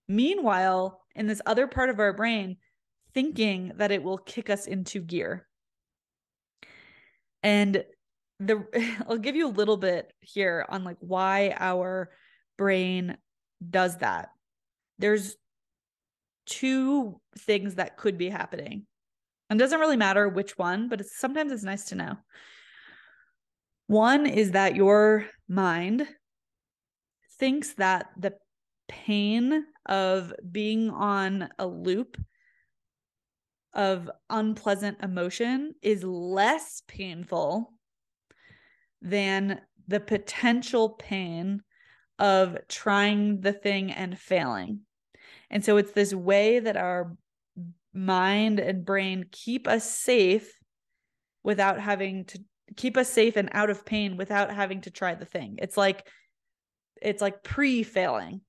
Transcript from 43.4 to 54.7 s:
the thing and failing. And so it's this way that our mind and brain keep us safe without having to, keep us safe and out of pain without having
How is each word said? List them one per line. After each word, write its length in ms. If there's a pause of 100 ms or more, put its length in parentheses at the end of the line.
the 120
thing 380
and 260
failing. 640 (680)
And 140
so 140
it's 140
this 220
way 460
that 180
our 380 (800)
mind 640
and 260
brain 460
keep 360
us 220
safe 600 (920)
without 360
having 460
to, 140 (360)
keep 220
us 120
safe 280
and 160
out 160
of 160
pain 320
without 360
having 280